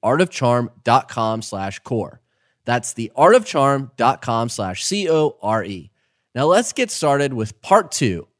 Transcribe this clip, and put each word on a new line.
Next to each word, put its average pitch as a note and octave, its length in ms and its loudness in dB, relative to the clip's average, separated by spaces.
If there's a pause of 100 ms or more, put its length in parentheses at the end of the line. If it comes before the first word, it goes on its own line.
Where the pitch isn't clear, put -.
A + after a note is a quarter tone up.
art B2+ 160 2
of F3 100 0
charm A#2+ 400 0 (140)
dot B2 240 2
com A2 340 -4
slash G2 380 -10
core. - 400 -8 (460)
That's A#2+ 260 -2
the A#2 240 -8
art E3+ 200 6
of A#3 100 2
charm C3+ 500 0
dot - 260 2
com A#2 280 -2
slash F#2 340 -6
C G3 260 -4
O D#3 320 0
R G#2+ 220 -2
E. F2+ 280 -12 (420)
Now C3+ 140 0
let's - 260 2
get B3+ 180 -4
started C#3+ 400 0
with A2 300 -6
part G3 320 4
two F#2+ 340 -2 (120)